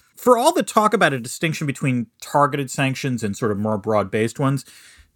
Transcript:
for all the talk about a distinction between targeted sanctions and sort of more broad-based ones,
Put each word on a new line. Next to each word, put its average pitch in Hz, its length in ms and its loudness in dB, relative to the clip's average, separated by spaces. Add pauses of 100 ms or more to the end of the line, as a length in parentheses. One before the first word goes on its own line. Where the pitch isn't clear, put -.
(160)
for 240 220 4
all 285 140 4
the 330 100 2
talk 214 320 2
about 180 180 2
a 131 80 -4
distinction 151 460 -6
between 131 400 -2 (160)
targeted 143 480 0
sanctions 131 520 -2
and 101 140 -4
sort 110 160 -2
of 98 60 -4
more 110 180 -2
broad-based 107 640 0
ones, 139 260 0 (520)